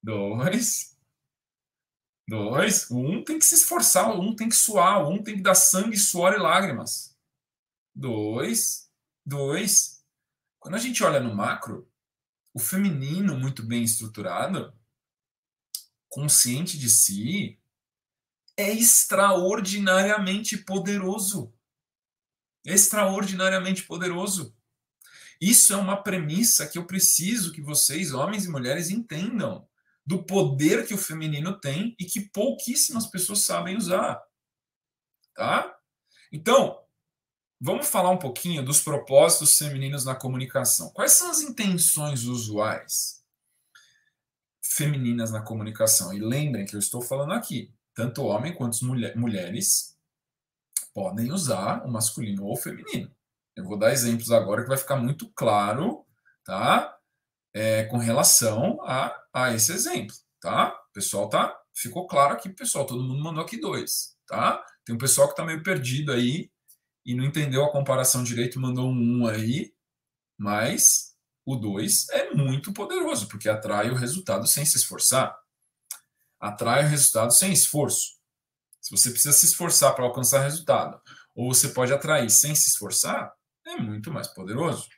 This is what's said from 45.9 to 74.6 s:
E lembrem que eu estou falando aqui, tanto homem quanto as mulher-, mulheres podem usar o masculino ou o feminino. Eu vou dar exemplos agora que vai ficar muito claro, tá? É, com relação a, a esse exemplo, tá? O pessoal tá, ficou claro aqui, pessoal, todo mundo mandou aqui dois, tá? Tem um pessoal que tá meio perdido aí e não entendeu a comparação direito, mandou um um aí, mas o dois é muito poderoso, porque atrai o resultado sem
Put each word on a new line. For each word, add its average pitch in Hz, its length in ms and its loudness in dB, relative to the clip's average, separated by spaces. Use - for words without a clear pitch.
E 101 60 -6
lembrem 117 480 -2
que 107 100 -10
eu 104 40 -4
estou 120 220 -4
falando 143 300 -4
aqui, - 400 -6
tanto 135 300 -4
homem 117 300 -4
quanto 117 200 -4
as - 80 -4
mulher-, 123 340 -4
mulheres 104 800 -2
podem 104 380 -4
usar 139 520 -2
o 127 60 -8
masculino 107 540 -4
ou 104 80 -6
o - 40 -6
feminino. - 540 -10
Eu 92 80 -12
vou 101 120 -8
dar 107 160 4
exemplos 117 380 0
agora 107 320 2
que 117 60 -8
vai 131 100 0
ficar 139 180 -2
muito 127 340 -4
claro, 120 760 0
tá? 117 520 0
É, 110 320 0
com 120 140 -4
relação 117 840 2
a, 135 360 -4
a 127 200 0
esse 113 200 2
exemplo, 311 420 -4
tá? 151 280 0
O - 20 -20
pessoal - 360 -4
tá, 202 320 -2
ficou 180 320 -8
claro 143 280 4
aqui, 233 140 -10
pessoal, 185 380 -4
todo 123 160 -6
mundo 131 180 -4
mandou 156 220 -6
aqui - 180 -8
dois, - 560 -6
tá? - 380 -2
Tem 117 100 -6
um 113 40 -4
pessoal 139 300 4
que - 60 -6
tá - 100 -4
meio 160 180 -6
perdido 147 500 -2
aí 123 400 0
e 123 100 -4
não 127 100 -2
entendeu 143 400 0
a 147 80 0
comparação 135 500 0
direito, 120 380 -4
mandou 127 280 -2
um 120 340 2
um 117 40 2
aí, 110 480 -2
mas 104 800 2
o 139 120 -6
dois 104 540 -2
é - 220 0
muito 139 400 0
poderoso, 302 540 -4
porque 104 220 -6
atrai 107 420 -2
o 127 60 -2
resultado 120 500 -2
sem - 180 2